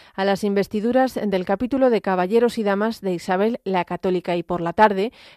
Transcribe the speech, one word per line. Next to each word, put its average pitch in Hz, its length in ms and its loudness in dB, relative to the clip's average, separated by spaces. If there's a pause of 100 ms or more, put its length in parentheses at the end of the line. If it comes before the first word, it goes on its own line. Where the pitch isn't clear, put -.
(140)
a 196 120 -2
las 196 180 0
investiduras 214 760 0
del 190 260 -2
capítulo 254 420 0
de 220 140 2
Caballeros 202 560 0
y 226 40 -2
Damas 208 380 -2
de 185 140 -2
Isabel 196 500 -2
la 185 220 -2
Católica. 180 500 -2
Y 175 60 -2
por 175 180 -4
la 170 140 -4
tarde, 214 380 2 (240)